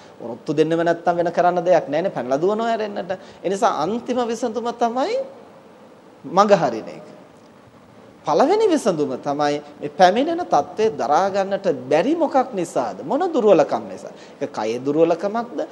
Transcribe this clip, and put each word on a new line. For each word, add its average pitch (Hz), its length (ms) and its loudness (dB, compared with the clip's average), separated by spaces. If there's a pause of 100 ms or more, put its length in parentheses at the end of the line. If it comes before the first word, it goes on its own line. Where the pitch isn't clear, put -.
(160)
ඔරොත්තු 120 380 -10
දෙන්නෙම 160 280 2
නැත්තම් 170 340 0
වෙන 170 160 -2
කරන්න 175 300 2
දෙයක් 170 260 2
නෑනේ, 165 240 -2
පැනලා 135 300 -4
දුවනවා 214 280 0
ඇරෙන්නට. 208 420 -6 (240)
ඒ - 140 -6
නිසා 196 280 2
අන්තිම 233 460 -2
විසඳුම 226 480 -4
තමයි 247 440 -2 (1080)
මග 196 280 4
හරින 120 360 0
එක. 78 160 -16 (1160)
පළවෙනි 294 460 4
විසඳුම 175 500 0
තමයි 147 440 -2 (140)
මේ 147 140 -10
පැමිණෙන 269 560 2
තත්ත්වය 180 460 0
දරා 151 380 2
ගන්නට 196 380 -2 (160)
බැරි 170 320 2
මොකක් 262 380 0
නිසාද? 139 480 -4
මොන 214 260 -2
දුර්වලකම් 202 580 4
නිසා? - 280 -14 (220)
ඒක - 160 -8
කයේ 113 280 -4
දුර්වලකමක්ද? 165 800 0 (120)